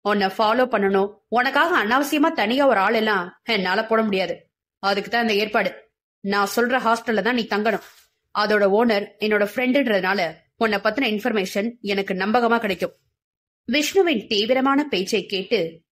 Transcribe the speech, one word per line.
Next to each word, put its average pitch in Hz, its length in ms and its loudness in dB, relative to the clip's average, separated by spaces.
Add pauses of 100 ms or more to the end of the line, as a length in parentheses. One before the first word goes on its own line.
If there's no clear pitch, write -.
உன்னை 202 260 0
ஃபாலோ 226 400 2
பண்ணணும், 202 500 0 (120)
உனக்காக 269 560 0
அனாவசியமா 285 480 2
தனியா 262 360 2
ஒரு 214 100 4
ஆள் 202 160 2
எல்லாம் 208 500 -2
என்னால 202 420 -2
போட 220 160 2
முடியாது. 185 480 -4 (280)
அதுக்கு 196 320 -2
தான் 240 120 0
இந்த 220 120 0
ஏற்பாடு. 208 560 -2 (300)
நான் 196 360 -2
சொல்ற 240 220 0
ஹாஸ்டல்ல 226 440 0
தான் 240 120 0
நீ 233 80 -2
தங்கணும். 208 400 -2 (560)
அதோட 208 300 2
ஓனர் 208 400 2 (100)
என்னோட 208 260 0
ஃப்ரெண்டுன்றதுனால 202 880 0 (220)
உன்னை 220 220 0
பத்தின 220 300 -2
இன்ஃபர்மேஷன் 214 720 -4
எனக்கு 196 340 -4
நம்பகமா 226 460 0
கிடைக்கும். 190 360 -4 (760)
விஷ்ணுவின் 302 540 2
தீவிரமான 262 640 0
பேச்சை 190 380 -2
கேட்டு 185 540 -4 (120)